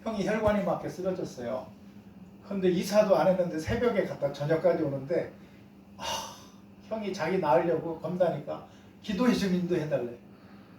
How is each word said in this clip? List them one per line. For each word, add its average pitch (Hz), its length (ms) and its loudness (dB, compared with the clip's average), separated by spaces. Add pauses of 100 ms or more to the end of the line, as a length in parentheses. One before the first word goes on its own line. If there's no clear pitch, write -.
형이 214 220 -4
혈관이 208 380 2
막혀 151 260 -4
쓰러졌어요. 165 760 -6 (800)
근데 185 220 2
이사도 196 460 4
안 156 120 4
했는데 175 320 2
새벽에 226 460 0
갔다 - 260 -4
저녁까지 160 520 0
오는데, 139 480 -4 (680)
아, - 60 -14 (880)
형이 208 240 -4
자기 170 260 0
나으려고 160 600 2
검다니까 165 680 -2 (340)
"기도해 214 320 2
좀 185 200 2
인도해달래." 151 600 0 (640)